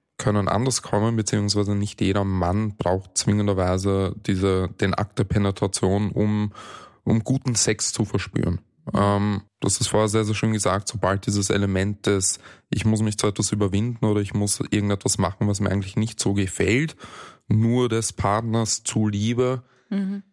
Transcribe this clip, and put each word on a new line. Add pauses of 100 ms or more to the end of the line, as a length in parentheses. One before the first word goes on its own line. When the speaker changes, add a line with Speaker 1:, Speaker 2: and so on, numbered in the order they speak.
(200)
Speaker 1:
können
anders
kommen,
beziehungsweise
nicht
jeder
Mann
braucht
zwingenderweise (120)
diese, (100)
den
Akt
der
Penetration,
um, (520)
um
guten
Sex
zu
verspüren. (320)
Ähm, (200)
das
ist
vorher
sehr,
sehr
schön
gesagt,
sobald
dieses
Element
des, (300)
ich
muss
mich
zu
etwas
überwinden
oder
ich
muss (100)
irgendetwas
machen,
was
mir
eigentlich
nicht
so
gefällt, (520)
nur
des
Partners
zuliebe, (260)
Speaker 2:
Mhm.